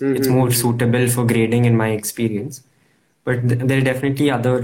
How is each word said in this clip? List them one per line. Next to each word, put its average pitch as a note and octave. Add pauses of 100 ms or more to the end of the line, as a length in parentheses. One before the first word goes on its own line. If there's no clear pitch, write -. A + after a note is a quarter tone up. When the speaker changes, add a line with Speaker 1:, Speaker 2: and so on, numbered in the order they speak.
Speaker 1:
it's C3+
Speaker 2:
Mm-hmm, C3
Speaker 1:
more B2+
Speaker 2:
mm-hmm. A#2+
Speaker 1:
suitable A#2+
for B2
grading A#2
in A#2
my A2
experience. A2 (640)
But B2
th-, A#2+
there C3+
are C3+
definitely C#3
other B2+